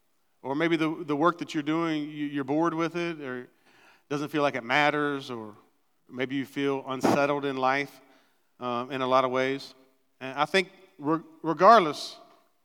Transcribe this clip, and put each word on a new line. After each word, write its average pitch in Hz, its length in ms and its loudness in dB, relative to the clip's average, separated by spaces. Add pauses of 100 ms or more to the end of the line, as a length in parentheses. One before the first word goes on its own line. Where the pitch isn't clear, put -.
(440)
Or 127 100 -6
maybe 165 240 0
the, 156 300 -2
the 147 80 -2
work 170 240 2
that 143 160 -8
you're 151 80 -4
doing, 156 400 -2
you, 147 240 -8
you're 143 160 -4
bored 160 320 0
with 165 200 -2
it, 170 240 -6
or 127 200 -10
it 123 100 -16 (640)
doesn't 143 180 -4
feel 147 140 0
like 139 100 2
it 123 100 -6
matters, 143 680 2
or 110 240 -12 (520)
maybe 127 280 -6
you 135 100 -4
feel 139 420 -2
unsettled 143 560 0
in 135 140 -4
life, 135 420 -2 (600)
um, 123 320 -6
in 131 100 -4
a 131 60 -2
lot 131 180 4
of 127 60 0
ways. 131 420 -2 (460)
And 131 180 -12
I 147 80 2
think 190 240 0 (300)
re-, 156 240 -2 (180)
regardless, 165 760 6 (480)